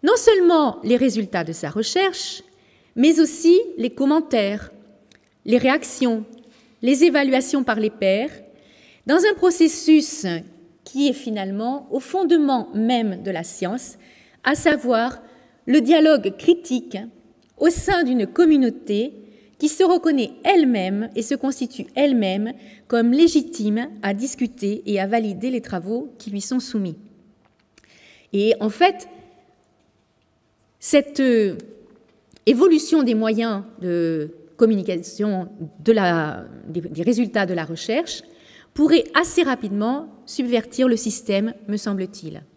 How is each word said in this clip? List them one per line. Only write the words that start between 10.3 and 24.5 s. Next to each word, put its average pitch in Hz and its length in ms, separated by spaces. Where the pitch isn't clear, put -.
qui 277 240
est 247 60
finalement 220 760
au 269 100
fondement 294 760
même 220 480
de 190 80
la 170 120
science, - 540
à 269 100
savoir 247 680
le 285 160
dialogue 285 560
critique 254 600
au 330 140
sein 349 320
d'une 247 240
communauté 262 880
qui 302 120
se 370 140
reconnaît 330 480
elle-même 226 720
et 240 60
se 277 140
constitue 269 580
elle-même 226 600
comme 233 240
légitime 262 800
à 202 140
discuter 220 720